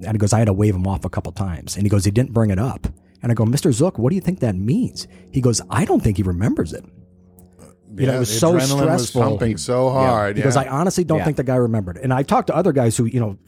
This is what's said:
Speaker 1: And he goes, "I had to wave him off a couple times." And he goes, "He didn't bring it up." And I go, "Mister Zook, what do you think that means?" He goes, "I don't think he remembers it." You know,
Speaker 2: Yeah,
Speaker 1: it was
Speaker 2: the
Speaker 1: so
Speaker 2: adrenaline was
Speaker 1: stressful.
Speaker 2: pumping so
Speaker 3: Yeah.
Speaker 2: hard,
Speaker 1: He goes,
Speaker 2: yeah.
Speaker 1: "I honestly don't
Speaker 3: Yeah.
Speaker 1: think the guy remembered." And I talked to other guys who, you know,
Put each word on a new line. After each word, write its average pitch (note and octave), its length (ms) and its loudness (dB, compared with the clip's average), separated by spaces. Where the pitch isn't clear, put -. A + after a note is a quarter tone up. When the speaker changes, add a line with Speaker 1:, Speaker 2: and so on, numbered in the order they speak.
Speaker 1:
And A2 60 -6
he G#2+ 80 0
goes, G2+ 120 2
"I A2 60 4
had A2+ 80 4
to G2+ 80 2
wave G2+ 220 2
him F#2 100 -2
off F#2+ 200 -2
a F2+ 40 -6
couple - 220 -6
times." - 440 -8
And - 120 -2
he - 20 2
goes, G2+ 160 2
"He G2+ 60 2
didn't A2+ 220 0
bring A2 180 2
it F#2 80 0
up." - 260 -4
And A#2+ 80 0
I A2+ 40 2
go, A2 100 2
"Mister C3+ 260 2
Zook, D3 260 0
what A#2 140 0
do G3 40 0
you F#3+ 60 -2
think F3+ 200 -4
that A2+ 140 0
means?" B2+ 520 -2
He C3 100 0
goes, A#2+ 180 2
"I D3 140 0
don't E4+ 180 2
think G#2 140 0
he G#2 60 0
remembers F#2 480 -2
it." - 140 -12
You C3 100 0
know, C3 60 2
Speaker 2:
Yeah, B2 60 -2
Speaker 1:
it - 20 -2
was A#2+ 100 0
Speaker 2:
the A2 100 -4
Speaker 1:
so E3+ 140 4
Speaker 2:
adrenaline F3 60 2
was B2 180 0
Speaker 1:
stressful. B2 140 0
Speaker 2:
pumping A#2+ 340 0
so B2+ 300 0
Speaker 3:
Yeah. B2+ 60 0
Speaker 2:
hard, A#2 440 2
Speaker 1:
He - 60 0
goes, C3 120 2
Speaker 2:
yeah. C#3 60 4
Speaker 1:
"I C3 60 -4
honestly E3+ 360 0
don't D#3 160 0
Speaker 3:
Yeah. - 60 -2
Speaker 1:
think D3 120 0
the C#3 60 -2
guy B2+ 120 0
remembered." A2 420 0
And C3 160 -2
I C3 80 0
talked G#3 260 0
to C#3 80 -2
other E3+ 180 2
guys A#2+ 240 2
who, A#2+ 80 0
you A#2+ 140 -2
know, G#2 180 -2